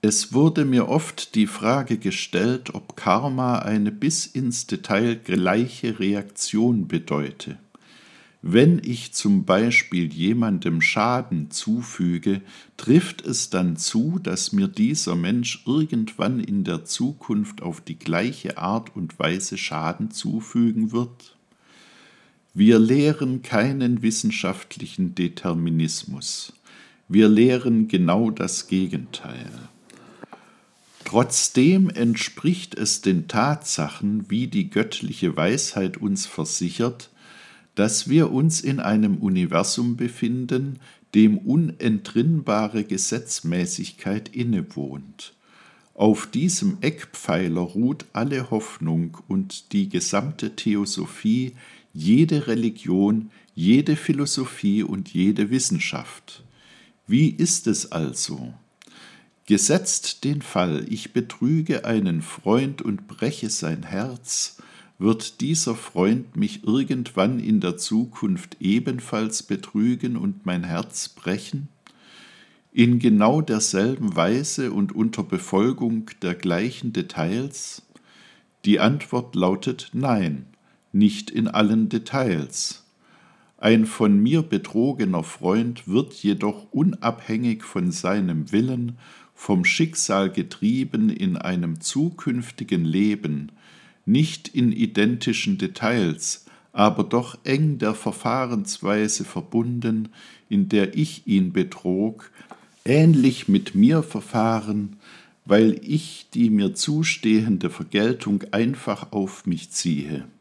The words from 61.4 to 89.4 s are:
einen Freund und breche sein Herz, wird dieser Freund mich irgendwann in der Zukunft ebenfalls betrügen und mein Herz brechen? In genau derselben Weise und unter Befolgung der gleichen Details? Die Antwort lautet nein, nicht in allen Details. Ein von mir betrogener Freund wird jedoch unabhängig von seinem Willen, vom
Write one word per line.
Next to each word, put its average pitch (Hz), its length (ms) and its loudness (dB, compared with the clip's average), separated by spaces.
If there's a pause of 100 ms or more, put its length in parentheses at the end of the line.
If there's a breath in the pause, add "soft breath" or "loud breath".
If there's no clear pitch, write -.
einen 95 380 0
Freund 135 600 -2
und 101 240 -6
breche - 420 -6
sein 80 360 -4
Herz, 120 720 -8 (420 loud breath)
wird 110 420 0
dieser 139 340 -2
Freund 110 640 0
mich 101 280 -4
irgendwann 123 720 0
in 107 220 2
der 87 160 -2
Zukunft 110 840 -4
ebenfalls 117 840 -2
betrügen 113 720 -2
und 95 300 -4
mein 90 180 -2
Herz 82 440 -6
brechen? 139 600 -6 (1040 loud breath)
In 120 260 6
genau 117 420 6
derselben 110 760 0
Weise 120 560 0
und 101 200 -2
unter 110 300 -2
Befolgung 110 880 -2 (120)
der 87 120 -2
gleichen 95 580 -4
Details? 98 880 -6 (840 soft breath)
Die 101 160 4
Antwort 123 540 0
lautet 95 580 -2
nein, 101 540 -2 (480 soft breath)
nicht - 360 2
in 113 180 -2
allen 107 400 2
Details. 113 960 -4 (720 soft breath)
Ein 110 260 6
von 104 380 4
mir 151 200 4
betrogener 107 800 0
Freund 117 640 -2
wird 104 260 0
jedoch 101 560 -2
unabhängig 117 920 -2
von 90 260 -2
seinem 87 600 -2
Willen, 120 440 0 (380 loud breath)
vom 104 300 0